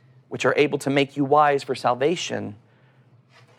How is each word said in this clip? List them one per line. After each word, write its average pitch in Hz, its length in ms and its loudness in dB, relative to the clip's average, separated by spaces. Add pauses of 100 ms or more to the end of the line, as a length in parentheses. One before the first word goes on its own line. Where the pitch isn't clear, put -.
(280)
which - 160 -8
are 123 120 4
able 147 220 2
to 139 120 -4
make 139 260 0
you 143 80 0
wise 143 380 2
for 127 140 -6
salvation 123 800 -2 (1040)